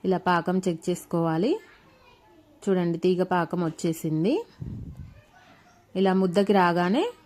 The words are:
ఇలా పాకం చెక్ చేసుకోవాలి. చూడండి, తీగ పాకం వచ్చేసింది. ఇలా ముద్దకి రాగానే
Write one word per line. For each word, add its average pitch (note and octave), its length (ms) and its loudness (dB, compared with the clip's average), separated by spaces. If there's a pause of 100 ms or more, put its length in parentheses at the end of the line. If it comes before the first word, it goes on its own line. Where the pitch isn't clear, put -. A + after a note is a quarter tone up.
ఇలా F#3 120 0
పాకం F3+ 500 0
చెక్ E3+ 220 -4
చేసుకోవాలి. F3 680 0 (1080)
చూడండి, F3 280 0
తీగ F3+ 260 2
పాకం F3 400 -2
వచ్చేసింది. E3 800 -2 (1500)
ఇలా F#3+ 180 2
ముద్దకి F#3+ 400 2
రాగానే F#3 560 2 (160)